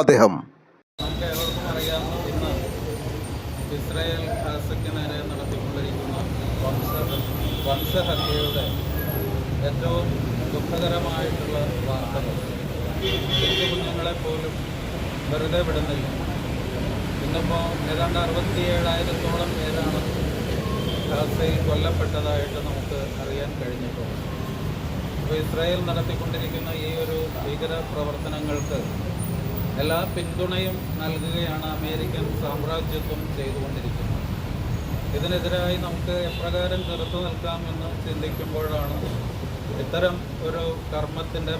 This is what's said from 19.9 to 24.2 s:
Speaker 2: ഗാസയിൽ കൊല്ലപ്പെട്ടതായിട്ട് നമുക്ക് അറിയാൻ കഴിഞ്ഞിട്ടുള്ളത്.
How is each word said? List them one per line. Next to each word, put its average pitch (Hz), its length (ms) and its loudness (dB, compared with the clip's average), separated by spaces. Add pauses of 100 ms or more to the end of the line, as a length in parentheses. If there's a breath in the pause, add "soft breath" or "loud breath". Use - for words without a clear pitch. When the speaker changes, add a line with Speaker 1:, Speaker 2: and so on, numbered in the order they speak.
Speaker 2:
ഗാസയിൽ 160 460 4 (120)
കൊല്ലപ്പെട്ടതായിട്ട് 151 1000 2
നമുക്ക് - 320 -2 (220)
അറിയാൻ 135 280 -2 (100)
കഴിഞ്ഞിട്ടുള്ളത്. 123 600 -4 (1000)